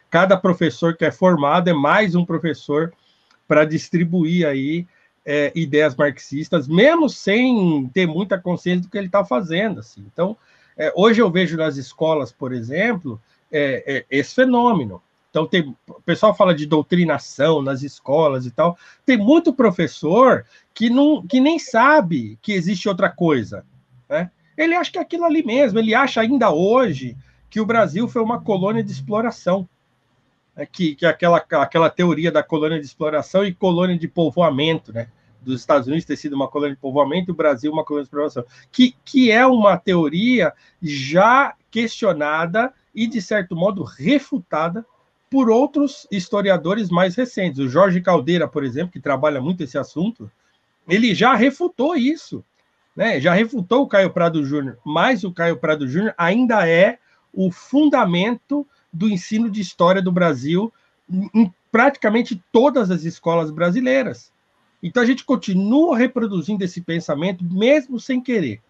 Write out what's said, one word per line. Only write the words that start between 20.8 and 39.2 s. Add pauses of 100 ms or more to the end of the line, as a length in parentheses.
não,
que
nem
sabe
que
existe
outra
coisa, (440)
né? (240)
Ele
acha
que
é
aquilo
ali
mesmo,
ele
acha
ainda
hoje (320)
que
o
Brasil
foi
uma
colônia
de
exploração, (880)
né?
Que,
que
aquela,
aquela
teoria
da
colônia
de
exploração
e
colônia
de
povoamento,
né? (340)
Dos
Estados
Unidos
ter
sido
uma
colônia
de
povoamento
e
o
Brasil
uma
colônia
de
exploração, (280)
que,
que